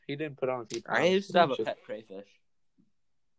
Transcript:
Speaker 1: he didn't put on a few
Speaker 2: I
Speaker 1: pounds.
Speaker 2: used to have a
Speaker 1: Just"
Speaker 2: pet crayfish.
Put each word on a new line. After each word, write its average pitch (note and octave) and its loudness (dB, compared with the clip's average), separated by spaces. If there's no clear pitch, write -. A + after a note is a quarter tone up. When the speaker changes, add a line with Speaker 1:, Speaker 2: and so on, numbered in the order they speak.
Speaker 1:
he C#3+ -4
didn't C#3+ -6
put B2+ -2
on B2+ -2
a A2 -10
few A#2 -8
Speaker 2:
I A2+ 0
Speaker 1:
pounds. E3 4
Speaker 2:
used G3 0
to F3 4
have D#3 6
a B2 0
Speaker 1:
Just" A2 -2
Speaker 2:
pet A2+ -4
crayfish. G2+ -12